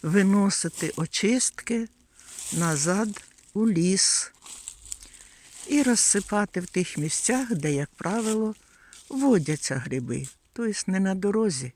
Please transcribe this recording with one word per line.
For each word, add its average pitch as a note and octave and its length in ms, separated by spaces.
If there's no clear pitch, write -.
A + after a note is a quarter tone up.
виносити G3 920
очистки A3+ 920
назад E3+ 720
у A3 140
ліс F#3 640
і D4 160
розсипати G#3 800
в F3+ 60
тих - 320
місцях, A#3+ 560
де, D3+ 180
як C#3+ 240
правило, A3 580
водяться F3 680
гриби. B2+ 520
Тобто A3+ 340
не F#3+ 140
на F#3+ 140
дорозі F#3+ 600